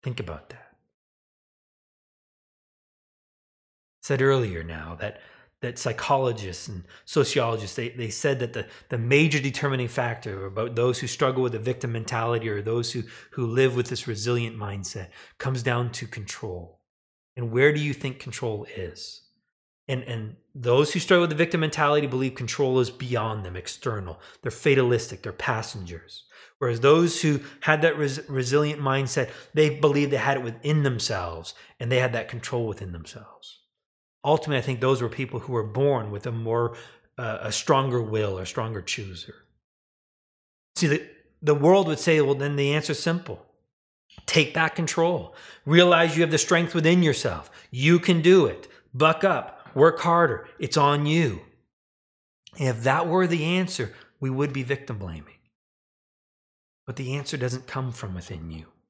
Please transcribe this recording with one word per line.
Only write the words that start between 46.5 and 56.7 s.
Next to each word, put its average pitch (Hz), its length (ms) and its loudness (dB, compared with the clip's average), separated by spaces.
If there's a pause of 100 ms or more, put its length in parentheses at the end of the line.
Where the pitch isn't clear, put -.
within 175 300 6
yourself. 117 480 0 (220)
You 151 260 6
can 170 240 2
do 175 240 8
it. - 220 -6 (260)
Buck 156 300 4
up. - 500 -2
Work 160 240 6
harder. 170 480 2 (140)
It's - 160 -2
on 147 280 4
you." 147 360 0 (1160)
If 120 280 -2
that 147 240 2
were 185 180 2
the 165 160 0
answer, 175 500 -2 (280)
we 135 100 -4
would 135 220 -2
be 135 100 -6
victim 123 360 -6
blaming. 80 400 -12 (1500)